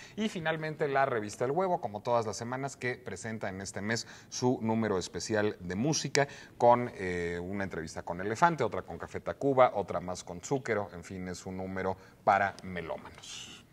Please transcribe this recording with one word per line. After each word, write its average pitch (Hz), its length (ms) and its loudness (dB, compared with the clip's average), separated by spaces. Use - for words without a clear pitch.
Y 214 140 -2
finalmente, 160 580 -2
la 135 160 4
revista 117 400 0
El 123 60 2
Huevo, 180 320 0
como 104 180 -6
todas 120 260 2
las 104 120 -4
semanas, 131 400 -4
que 127 180 -2
presenta 110 540 -6
en 95 100 -6
este 98 220 -6
mes 110 240 -2
su 127 320 2
número 110 360 2
especial 104 640 0
de 90 140 -4
música, 139 520 2
con, 120 380 8
eh, 87 480 -2
una 98 220 -4
entrevista 85 400 -6
con 87 180 -6
Elefante, 135 420 2
otra 95 180 -2
con 85 160 -10
Café 90 220 -8
Tacuba, 127 540 6
otra 90 260 0
más 90 240 -8
con 87 160 -10
Zúquero, 113 540 -2
en 85 100 -12
fin, 92 240 -8
es 90 160 -8
un 92 140 -8
número 92 360 -2
para 98 380 6
melómanos. - 920 -10